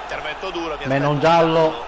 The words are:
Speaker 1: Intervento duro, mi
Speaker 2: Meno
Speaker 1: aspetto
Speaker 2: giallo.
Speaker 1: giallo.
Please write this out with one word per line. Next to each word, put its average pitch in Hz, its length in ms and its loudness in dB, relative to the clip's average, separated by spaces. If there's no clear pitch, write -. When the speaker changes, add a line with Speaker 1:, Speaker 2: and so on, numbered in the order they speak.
Speaker 1:
Intervento 151 480 -8
duro, 165 280 -6
mi 143 80 -10
Speaker 2:
Meno 139 220 0
Speaker 1:
aspetto 147 120 0
Speaker 2:
giallo. 165 320 4
Speaker 1:
giallo. 160 340 2